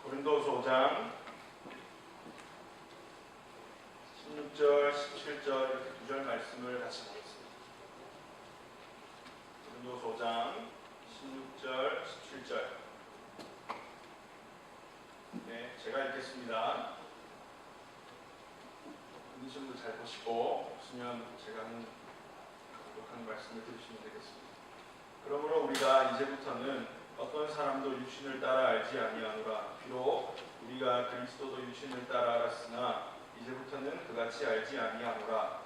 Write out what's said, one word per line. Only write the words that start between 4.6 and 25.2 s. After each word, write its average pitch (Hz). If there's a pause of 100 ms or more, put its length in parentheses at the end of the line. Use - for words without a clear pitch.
십칠 143
절 131
이렇게 - (100)
두 113
절 139
말씀을 123
같이 117
보겠습니다. - (2250)
고린도후서 123
오 110
장 117 (420)
십육 135
절, 131
십칠 -
절. - (2750)
네, 123 (120)
제가 -
읽겠습니다. - (2500)
읽으신 135
분들 123
잘 -
보시고, -
없으면 120 (200)
제가 110
하는, 117 (1120)
묵묵한 226
말씀을 113
들으시면 113
되겠습니다. - (800)